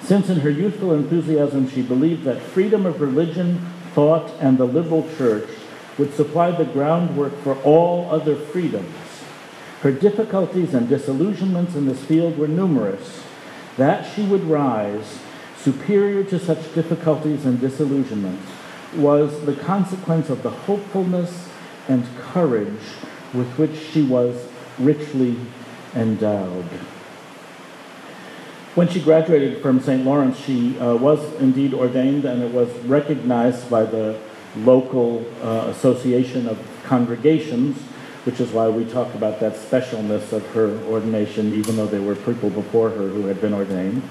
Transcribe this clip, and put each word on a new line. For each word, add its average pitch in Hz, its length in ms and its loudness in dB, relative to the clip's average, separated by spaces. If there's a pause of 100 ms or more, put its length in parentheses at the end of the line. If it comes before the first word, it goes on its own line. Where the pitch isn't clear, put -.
since 190 260 2
in 175 120 2
her 147 100 2
youthful 180 420 0
enthusiasm 143 760 2
she 131 120 -2
believed 135 440 2
that 120 160 -2
freedom 196 440 2
of 160 140 -2
religion, 165 640 0 (300)
thought, 156 340 4 (100)
and 131 180 6
the 127 80 4
liberal 156 420 2 (100)
church 117 320 2 (480)
would 143 160 0
supply 170 380 2
the 165 140 2
groundwork 143 760 0
for 135 220 0
all 170 480 6
other 151 240 2
freedoms. 117 580 -4 (880)
Her 139 100 4
difficulties 185 840 2
and 117 160 2
disillusionments 175 840 0
in 143 140 0
this 127 160 -2
field 160 340 2
were 147 120 0
numerous. 147 760 0 (540)
That 160 360 4
she 214 100 -2
would 196 200 2
rise 113 760 0 (380)
superior 196 680 2
to 185 120 -2
such 160 380 -2
difficulties 156 680 0
and 123 140 2
disillusionments 127 840 -2 (500)
was 147 500 4
the 143 80 0
consequence 170 760 -2
of 127 140 -4
the 113 80 -2
hopefulness 180 1000 -2 (400)
and 123 160 2 (120)
courage 113 680 0 (480)
with 123 140 0 (100)
which 156 180 2 (160)
she 156 120 2
was 123 320 2 (420)
richly 135 580 2 (600)
endowed." 101 760 0 (2000)
When 175 140 4
she 180 100 -2
graduated 156 600 4
from 131 180 4
Saint 131 240 2
Lawrence, 131 340 2
she, 127 420 0
uh, 120 160 2
was 143 240 4 (200)
indeed 135 340 4
ordained, 131 520 2
and 123 180 0
it 117 80 -2
was 123 160 2 (180)
recognized 123 840 2
by 113 160 4
the 110 320 -2 (400)
local, 120 680 4 (160)
uh, 113 280 -2
Association 127 800 2
of 110 100 -4 (260)
Congregations, 127 920 2 (480)
which 123 160 -2
is 113 100 -2
why 113 160 2
we 110 160 2
talk 120 320 -2
about 107 240 -2
that 110 160 0
specialness 110 800 -2
of 104 140 -4
her 110 300 0 (120)
ordination, 107 640 0
even 107 240 0
though 107 80 0
there 101 160 -2
were 101 140 0
people 117 340 -2
before 107 400 2
her 104 180 -4
who 98 200 -2
had 95 120 -2
been 104 140 0
ordained. 98 580 -2